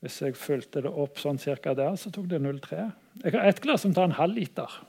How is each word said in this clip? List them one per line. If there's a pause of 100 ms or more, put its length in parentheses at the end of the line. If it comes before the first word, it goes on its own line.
hvis
jeg
fylte
det
opp
sånn
cirka
der,
så
tok
det
null
tre. (320)
Jeg
har
et
glass
som
tar
en
halv
liter.